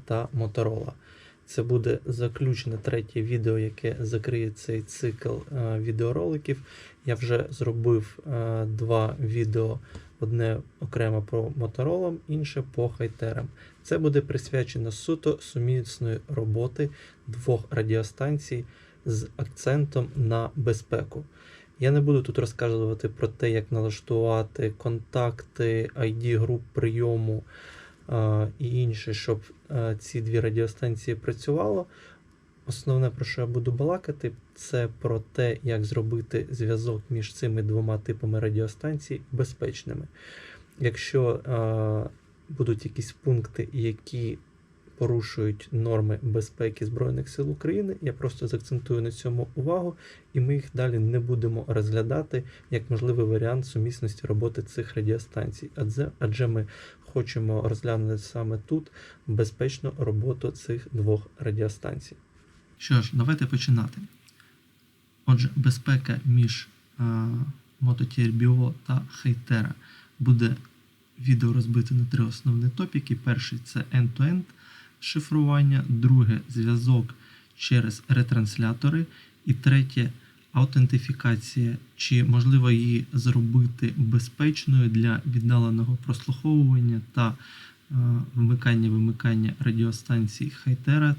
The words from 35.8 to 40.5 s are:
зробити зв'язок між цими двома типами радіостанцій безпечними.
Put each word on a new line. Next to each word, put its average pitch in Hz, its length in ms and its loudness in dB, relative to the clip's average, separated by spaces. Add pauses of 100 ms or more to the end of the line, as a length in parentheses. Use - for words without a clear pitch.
зробити 113 680 -2
зв'язок 113 600 -2
між 110 240 -4
цими 110 280 -2
двома 110 360 0
типами 110 420 -2
радіостанцій 113 800 -4 (120)
безпечними. - 760 -6 (720)